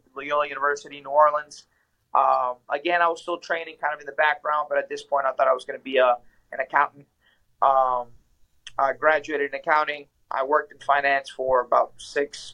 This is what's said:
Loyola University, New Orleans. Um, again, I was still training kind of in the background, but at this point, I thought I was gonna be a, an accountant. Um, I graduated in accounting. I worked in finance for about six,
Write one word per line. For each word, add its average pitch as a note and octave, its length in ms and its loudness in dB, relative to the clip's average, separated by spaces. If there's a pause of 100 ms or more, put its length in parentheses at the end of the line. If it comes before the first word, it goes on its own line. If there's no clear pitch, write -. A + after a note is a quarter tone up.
(140)
Loyola D3 320 -2
University, C#3+ 540 -4
New C#3 80 -16
Orleans. D3 560 2 (500)
Um, C3 420 2 (140)
again, E3+ 300 0
I E3+ 80 4
was E3+ 140 -4
still F3 160 -6
training E3 420 -8
kind D3+ 140 -2
of D3 60 -14
in D3 60 -16
the C#3 60 -12
background, D3+ 560 0
but C#3+ 80 -2
at C#3+ 140 -2
this C#3+ 120 -8
point, C#3 220 -2
I C3 80 0
thought C3+ 160 2
I C3 60 4
was B2+ 100 -6
gonna C3 140 -12
be C3 180 -6
a, B2+ 220 4 (340)
an C3+ 80 -10
accountant. C#3+ 460 0 (560)
Um, B2+ 460 2 (680)
I C3+ 200 0
graduated D3 560 0
in C#3 40 -8
accounting. D3 480 -2 (240)
I C3+ 120 -4
worked D3 300 0
in - 80 -20
finance C#3 500 0
for C3 300 0
about A#2+ 380 0
six, - 560 -8